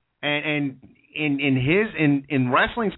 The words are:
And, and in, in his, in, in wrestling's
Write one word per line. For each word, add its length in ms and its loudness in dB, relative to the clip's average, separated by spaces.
And, 240 -2
and 340 -4
in, 260 -2
in 140 2
his, 440 0
in, 300 2
in 220 0
wrestling's 460 0